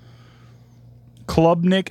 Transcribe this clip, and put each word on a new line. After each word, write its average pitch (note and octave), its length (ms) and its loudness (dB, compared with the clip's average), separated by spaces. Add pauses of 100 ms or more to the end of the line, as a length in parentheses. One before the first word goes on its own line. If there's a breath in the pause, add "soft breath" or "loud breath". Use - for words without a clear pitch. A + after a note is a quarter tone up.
(1300 soft breath)
Klubnik, F3 640 0